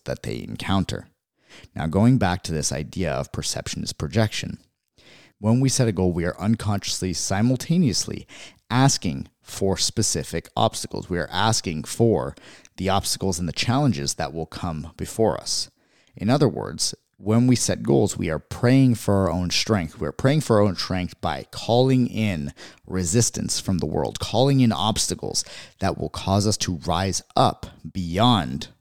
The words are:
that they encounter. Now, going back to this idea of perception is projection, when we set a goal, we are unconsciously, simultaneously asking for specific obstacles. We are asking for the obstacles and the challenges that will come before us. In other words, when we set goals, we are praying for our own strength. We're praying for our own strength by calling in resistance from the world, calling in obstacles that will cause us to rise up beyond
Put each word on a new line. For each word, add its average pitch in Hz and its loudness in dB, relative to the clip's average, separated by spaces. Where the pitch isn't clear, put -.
that - -8
they 57 -8
encounter. - -2
Now, 71 -4
going 104 4
back 90 0
to - -8
this 76 -2
idea 78 -4
of 67 -4
perception - -6
is - -6
projection, - -2
when 113 4
we 135 2
set 120 2
a 113 2
goal, 90 2
we 85 -2
are 82 -4
unconsciously, 101 -2
simultaneously 123 0
asking 113 0
for 95 -2
specific - -2
obstacles. - -2
We 87 -2
are 78 -6
asking 95 0
for 82 0
the 92 -2
obstacles 95 -2
and 85 -4
the 73 -6
challenges 117 0
that 71 -6
will 80 -6
come 80 -8
before 87 -2
us. - -6
In 98 -2
other 143 4
words, - -4
when 113 4
we 127 8
set - 0
goals, 127 2
we 90 -2
are 78 -2
praying 127 4
for 104 2
our 95 4
own 87 0
strength. 92 0
We're 73 -2
praying 143 2
for 113 4
our 104 6
own 98 2
strength 90 -4
by 71 -4
calling 127 2
in 90 -2
resistance 92 0
from 92 0
the - 0
world, 76 -2
calling 135 4
in 120 6
obstacles - -2
that 95 -2
will 78 -6
cause 98 2
us 107 2
to 90 -4
rise 90 0
up - 2
beyond 90 0